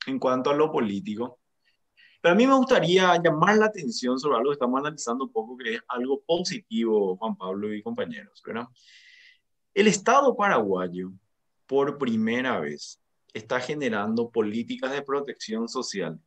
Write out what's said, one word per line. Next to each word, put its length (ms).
en 120
cuanto 300
a 40
lo 160
político, 680
pero 140
a 20
mí 100
me 80
gustaría 680
llamar 360
la 80
atención 520
sobre 200
algo 140
que 20
estamos 260
analizando 460
un 80
poco, 240
que 180
es 140
algo 360
positivo, 920
Juan 180
Pablo 380
y 100
compañeros, 600
¿verdad? 240
El 140
Estado 460
paraguayo, 800
por 300
primera 640
vez, 400
está 260
generando 680
políticas 640
de 80
protección 680
social 600